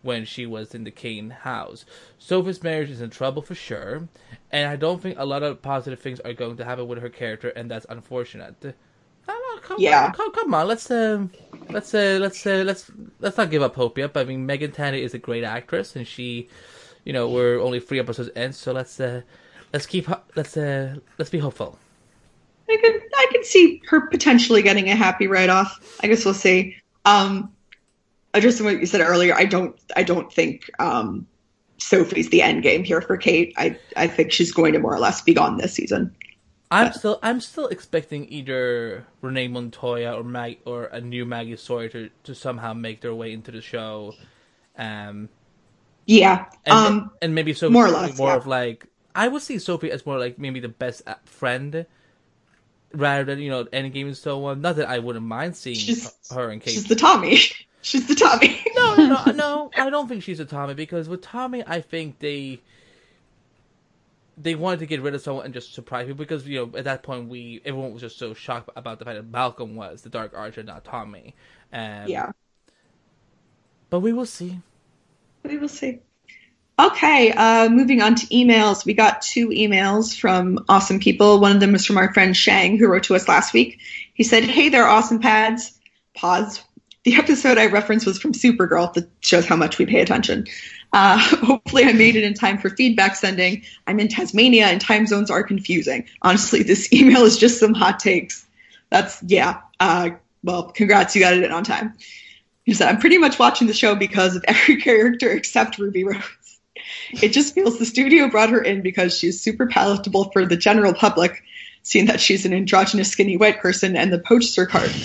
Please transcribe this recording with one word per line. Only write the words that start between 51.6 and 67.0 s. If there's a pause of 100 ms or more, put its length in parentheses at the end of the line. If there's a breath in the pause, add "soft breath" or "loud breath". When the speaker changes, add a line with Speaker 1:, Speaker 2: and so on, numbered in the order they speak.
Speaker 1:
rather
than,
you
know,
Endgame
and
so
on.
Not
that
I
wouldn't
mind
seeing
Speaker 2:
She's, (200)
Speaker 1:
her
and
Kate.
Speaker 2:
she's
the
Tommy.
<laughs>
She's
the
Tommy.
<laughs>
Speaker 1:
No,
no, (200)
no,
no,
I
don't
think
she's
a
Tommy,
because
with
Tommy,
I
think
they, (1800)
they
wanted
to
get
rid
of
someone
and
just
surprise
people,
because,
you
know,
at
that